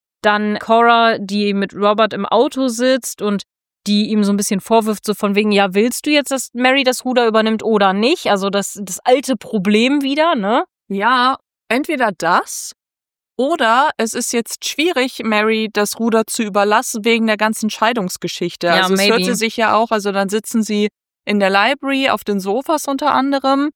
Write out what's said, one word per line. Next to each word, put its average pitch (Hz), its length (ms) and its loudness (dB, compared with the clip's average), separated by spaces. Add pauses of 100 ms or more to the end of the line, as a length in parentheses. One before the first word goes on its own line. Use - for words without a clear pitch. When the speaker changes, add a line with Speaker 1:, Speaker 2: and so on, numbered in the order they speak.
(240)
Speaker 1:
Dann 208 340 0
Cora, 233 640 4
die 202 340 -2
mit 196 220 -4
Robert 208 380 0
im 202 120 -6
Auto 262 440 0
sitzt 247 520 -2
und 202 220 -2 (420)
die 208 260 0
ihm 214 120 2
so 196 80 2
ein 202 60 0
bisschen 202 240 -2
vorwirft, 220 420 0
so 208 100 -4
von 202 220 -2
wegen, 214 160 2
"Ja, 196 220 2
willst 226 320 0
du 294 40 -2
jetzt, 294 220 0
dass 269 220 -6
Mary 254 320 2
das 254 180 -2
Ruder 247 240 2
übernimmt 220 360 0
oder 202 280 2
nicht?" 226 360 0
Also 196 220 0
das, 190 320 -4
das 185 220 -10
alte 262 320 2
Problem 220 680 0
wieder, 302 320 0
ne? 226 280 0 (240)
Speaker 2:
Ja, 247 480 0 (320)
entweder 254 500 0
das - 540 -2 (680)
oder 269 600 2
es 226 160 -4
ist - 180 -6
jetzt - 340 -4
schwierig, 277 600 -2
Mary 220 480 0
das 208 260 -2
Ruder 226 280 2
zu - 160 -4
überlassen 208 600 0
wegen 226 240 2
der 214 80 2
ganzen 214 340 -2
Scheidungsgeschichte. 180 1000 -4
Speaker 1:
Ja, 170 80 2
Speaker 2:
Also 190 180 2
es 190 80 0
Speaker 1:
maybe. 208 160 4
Speaker 2:
hörte 208 180 0
sich 214 220 -4
ja 214 180 2
auch, 226 160 0
also 202 220 -2
dann 196 160 -2
sitzen 220 340 -2
sie 208 240 0 (380)
in 202 160 0
der 190 80 2
Library 269 600 0
auf 208 140 -2
den 202 160 -2
Sofas 247 480 -2
unter 277 260 -2
anderem 277 640 0